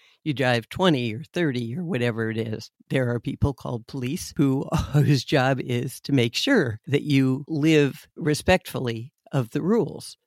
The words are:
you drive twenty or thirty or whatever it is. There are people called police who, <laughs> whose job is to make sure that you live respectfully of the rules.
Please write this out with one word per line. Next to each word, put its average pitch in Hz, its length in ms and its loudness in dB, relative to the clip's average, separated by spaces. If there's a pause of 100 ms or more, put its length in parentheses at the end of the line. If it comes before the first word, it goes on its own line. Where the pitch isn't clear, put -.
(260)
you 135 80 -2
drive 123 340 0
twenty 131 460 2
or 151 180 -8
thirty 123 460 -2
or 180 80 -6
whatever 120 440 -2
it 110 80 -4
is. 110 320 -6 (200)
There 131 200 0
are 120 120 -2
people 135 320 -4
called 120 340 -10
police 135 480 -8
who, 139 300 0 (140)
<laughs> - 120 -4
whose 139 320 4
job 131 380 2
is 123 400 -4
to - 100 -8
make 123 240 4
sure 156 500 0
that 135 180 0
you 135 440 2
live 151 600 2 (100)
respectfully 127 960 -2 (180)
of 127 180 0
the 147 120 -4
rules. 190 540 -2 (120)